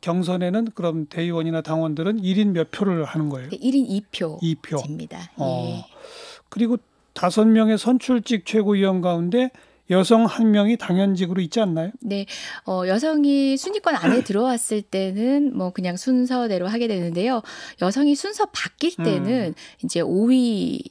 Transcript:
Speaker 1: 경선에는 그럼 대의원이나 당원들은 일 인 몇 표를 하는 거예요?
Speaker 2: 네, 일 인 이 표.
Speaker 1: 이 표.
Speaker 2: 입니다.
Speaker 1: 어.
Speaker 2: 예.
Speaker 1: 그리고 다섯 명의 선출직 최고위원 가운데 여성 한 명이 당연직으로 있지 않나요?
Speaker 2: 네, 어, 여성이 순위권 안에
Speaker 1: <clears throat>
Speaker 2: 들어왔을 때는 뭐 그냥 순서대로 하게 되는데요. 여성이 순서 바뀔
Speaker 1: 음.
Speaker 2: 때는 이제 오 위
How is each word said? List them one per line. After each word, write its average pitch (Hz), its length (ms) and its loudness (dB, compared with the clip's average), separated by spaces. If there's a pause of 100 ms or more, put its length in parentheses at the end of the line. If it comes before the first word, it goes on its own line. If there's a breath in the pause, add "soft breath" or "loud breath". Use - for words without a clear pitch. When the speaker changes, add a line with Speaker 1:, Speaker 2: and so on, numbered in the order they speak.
Speaker 1:
경선에는 180 720 -2
그럼 165 320 -4
대의원이나 165 540 -4
당원들은 160 640 -2
일 185 140 0
인 208 160 2
몇 165 180 -2
표를 180 320 0
하는 151 240 -4
거예요? 135 220 -8
Speaker 2:
네, - 100 -10
일 254 160 0
인 269 100 2
이 190 140 -4 (100)
표. 160 320 -6
Speaker 1:
이 165 140 0
표. - 220 -6 (100)
Speaker 2:
입니다. 160 480 -12
Speaker 1:
어. 165 320 -2
Speaker 2:
예. 117 160 -8 (640 loud breath)
Speaker 1:
그리고 226 300 0 (360)
다섯 185 300 2
명의 220 340 6
선출직 240 680 0
최고위원 196 540 2
가운데 175 500 0 (400 soft breath)
여성 190 340 6
한 226 280 4
명이 208 260 4
당연직으로 185 640 0
있지 175 180 -2
않나요? 170 300 0 (100)
Speaker 2:
네, 202 240 -4 (420 loud breath)
어, 185 200 -2
여성이 277 720 2
순위권 370 360 -2
안에 262 280 2
Speaker 1:
<clears throat> - 20 -2
Speaker 2:
들어왔을 226 560 0
때는 214 760 0
뭐 180 140 -2
그냥 180 260 -4
순서대로 247 720 0
하게 233 220 -2
되는데요. 190 540 -2 (400 loud breath)
여성이 269 320 2
순서 403 320 -4
바뀔 - 540 -4
Speaker 1:
음. 165 40 -2
Speaker 2:
때는 196 500 0 (300 loud breath)
이제 - 160 -2
오 175 280 2
위 233 520 2 (100)